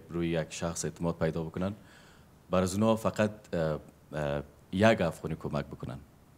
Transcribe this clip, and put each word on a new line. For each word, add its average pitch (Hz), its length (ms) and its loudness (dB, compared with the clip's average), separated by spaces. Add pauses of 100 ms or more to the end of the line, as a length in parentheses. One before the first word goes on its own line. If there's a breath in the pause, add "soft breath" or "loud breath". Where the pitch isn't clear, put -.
روی 85 200 0
یک 80 200 0
شخص - 360 -4
اعتماد 82 300 -2
پیدا 82 280 -2
بکنن. 90 300 -4 (760 loud breath)
بر 92 120 4
از 92 120 2
اونا 110 220 4
فقط، 107 360 2 (220)
اه، 78 260 0 (340)
اه، 73 300 -2 (280)
یک 104 300 6
افغانی 80 340 -2
کمک 71 300 -4
بکنن، - 340 -10 (380)